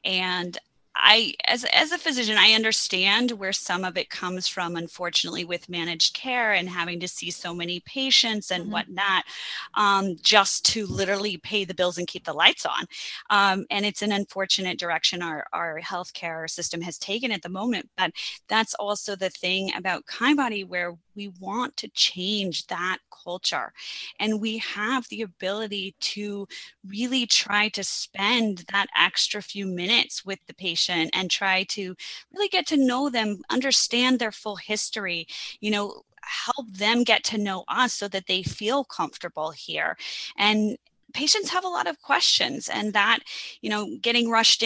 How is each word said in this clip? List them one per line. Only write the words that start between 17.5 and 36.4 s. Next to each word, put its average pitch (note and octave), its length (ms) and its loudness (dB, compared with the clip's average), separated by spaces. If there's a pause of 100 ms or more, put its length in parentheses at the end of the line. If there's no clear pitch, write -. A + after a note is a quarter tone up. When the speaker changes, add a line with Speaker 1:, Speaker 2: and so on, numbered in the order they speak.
Speaker 1:
But F#3 160 0 (380)
that's G#3+ 240 2
also G3+ 420 -4
the F#3+ 140 -2
thing F#3+ 480 -2
about F#3 280 -2
Kindbody, A#3+ 640 2
where F3 300 -4 (240)
we G3+ 60 -8 (220)
want A#3+ 280 -2
to - 120 -10 (200)
change F#3+ 480 -2 (100)
that F#3 320 -2 (260)
culture. F3 440 -4 (520)
And G#3+ 200 0
we A3 180 -2
have A3+ 500 -2
the G#3+ 120 -8 (100)
ability G3+ 560 -4 (260)
to G3+ 340 -6 (480)
really B3 300 0 (180)
try G#3 220 2 (120)
to G3 60 -4
spend A3 680 0 (220)
that G3 140 2 (200)
extra - 340 0
few G3+ 240 -8 (180)
minutes G#3+ 320 2 (120)
with F#3+ 200 -6
the - 100 -18 (100)
patient E3 460 0
and F#3 160 -2
try F#3+ 280 2 (180)
to G3+ 80 -6 (500)
really G4 220 0
get F4+ 120 2
to C#4 220 6
know B3 200 2
them, A3+ 200 0 (280)
understand B3+ 600 4
their A3 260 -2
full G3+ 160 -6 (140)
history, F#3+ 480 -4 (420)
you G#3+ 80 0
know, G#3 140 2 (600)